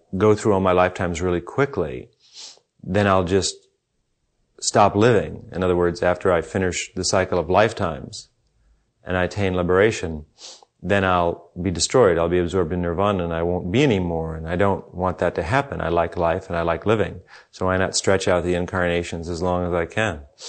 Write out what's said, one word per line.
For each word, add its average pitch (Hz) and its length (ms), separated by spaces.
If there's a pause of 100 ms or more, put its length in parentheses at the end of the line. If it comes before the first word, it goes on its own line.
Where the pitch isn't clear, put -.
(160)
go 107 180
through 104 200
all 95 60
my 92 120
lifetimes 90 480
really 90 200
quickly, 85 680 (760)
then 101 260
I'll 95 160
just 90 320 (1040)
stop 104 340
living. 101 580
In 90 120
other 90 120
words, 87 260
after 90 300
I 85 80
finish 92 540
the 92 100
cycle 92 340
of 80 120
lifetimes 92 800 (760)
and 90 140
I 90 60
attain 92 300
liberation, 90 680 (580)
then 98 220
I'll 87 460 (100)
be 92 100
destroyed. 87 460
I'll 85 120
be 87 100
absorbed 87 340
in 90 80
nirvana 90 440
and 85 100
I 82 80
won't 87 280
be 95 120
anymore. 85 520
And 80 140
I 90 80
don't 95 380
want 90 240
that 87 160
to 90 80
happen. 107 380
I 82 100
like 85 260
life 87 320
and 85 80
I 85 60
like 82 240
living. 101 340 (300)
So - 160
why 92 100
not 92 200
stretch 98 320
out 87 160
the 90 100
incarnations 87 760
as 85 140
long 90 240
as 87 80
I 85 100
can? 95 360 (280)